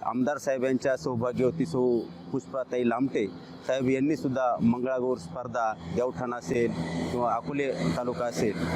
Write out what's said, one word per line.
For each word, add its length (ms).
आमदार 360
साहेबांच्या 600
सौभाग्यवती 680
सौ 340
पुष्पाताई 580
लामटे 380
साहेब 220
यांनीसुद्धा 720
मंगळागौर 560
स्पर्धा, 560
देवठाण 380
असेल 380
किंवा 220
अकोले 380
तालुका 540
असेल, 280